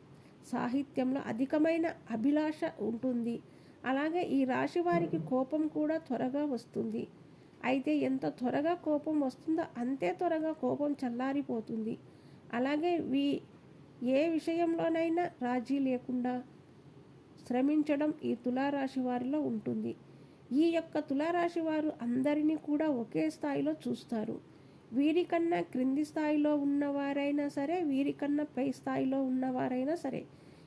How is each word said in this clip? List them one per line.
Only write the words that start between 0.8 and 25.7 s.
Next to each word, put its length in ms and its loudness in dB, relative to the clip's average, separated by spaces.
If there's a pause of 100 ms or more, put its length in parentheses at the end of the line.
అధికమైన 640 2 (240)
అభిలాష 500 2 (200)
ఉంటుంది. 560 -2 (480)
అలాగే 400 0
ఈ 200 2
రాశి 360 0
వారికి 460 2
కోపం 420 0
కూడా 300 0
త్వరగా 460 -2
వస్తుంది. 580 -4 (600)
అయితే 360 0
ఎంత 260 0
త్వరగా 480 0
కోపం 460 0
వస్తుందో 440 -2 (120)
అంతే 360 -2
త్వరగా 400 0
కోపం 400 0
చల్లారిపోతుంది. 1040 -2 (580)
అలాగే 460 2
వీ-, 420 0 (680)
ఏ 200 4
విషయంలోనైనా 960 2 (180)
రాజీ 360 0
లేకుండా 540 0 (1080)
శ్రమించడం 720 2 (140)
ఈ 100 2
తులారాశి 680 0
వారిలో 400 0
ఉంటుంది. 520 -2 (600)
ఈ 180 4
యొక్క 280 -2
తులారాశి 640 0
వారు 300 0 (120)
అందరినీ 540 2
కూడా 340 0
ఒకే 400 -2
స్థాయిలో 420 -2
చూస్తారు. 640 -4 (560)
వీరికన్నా 680 2
క్రింది 440 0